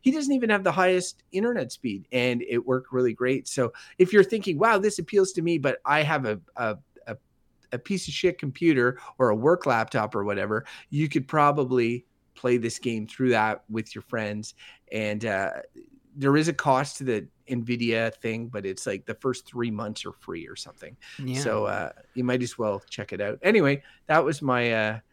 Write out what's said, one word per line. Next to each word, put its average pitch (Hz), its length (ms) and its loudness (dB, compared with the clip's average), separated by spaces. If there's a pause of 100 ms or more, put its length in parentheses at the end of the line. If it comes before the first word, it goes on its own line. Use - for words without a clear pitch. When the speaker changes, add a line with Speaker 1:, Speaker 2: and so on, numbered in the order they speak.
Speaker 1:
He 262 100 4
doesn't 285 200 0
even 247 200 2
have 202 120 2
the 180 80 4
highest 185 600 2
internet 202 400 -2
speed, 101 400 -6
and 123 320 2
it 117 160 0
worked 127 340 -2
really 127 200 2
great. 127 340 -2
So 120 260 -2 (240)
if 180 160 4
you're 202 100 10
thinking, 196 360 0
"Wow, 220 180 6
this 208 220 0
appeals 190 320 2
to 170 100 -4
me, 170 160 0
but 135 260 0
I 147 200 2
have 147 220 0
a, 107 140 -2 (180)
a, 113 200 -2 (300)
a, 113 100 -10 (540)
a 123 80 -6
piece - 280 -6
of 151 60 -10
shit 175 240 -8
computer 131 640 0 (180)
or 127 120 4
a 107 60 4
work 147 300 2
laptop 113 480 0
or 101 100 -2
whatever," 101 420 -2 (260)
you 147 180 0
could 139 180 -2
probably 127 800 2 (300)
play 123 220 2
this 113 200 -2
game 110 300 -4
through 127 220 0
that 110 380 2
with 110 280 -6
your 107 80 -12
friends. 107 500 -6 (380)
And, 107 340 -4
uh, 98 280 -2 (640)
there 139 200 4
is 156 140 4
a 165 40 0
cost 139 440 0
to 143 60 -10
the 117 240 -2 (220)
Nvidia 117 640 -2
thing, 113 320 -6
but 107 180 -8
it's 95 200 -6
like 98 200 -6
the 113 80 -8
first 127 320 -4
three 120 260 -4
months 107 340 -8
are 98 60 -12
free - 360 -12
or - 80 -16
something. - 420 -18 (200)
Speaker 2:
Yeah. 127 220 -6
Speaker 1:
So, 110 260 0
uh, 98 260 -4 (220)
you 127 100 -4
might 123 200 0
as 117 140 -8
well 107 320 -2
check - 240 -12
it 92 80 -6
out. 101 200 -4
Anyway, 156 420 4 (240)
that 156 180 4
was 151 160 -2
my, 123 320 2
uh, 110 260 0 (140)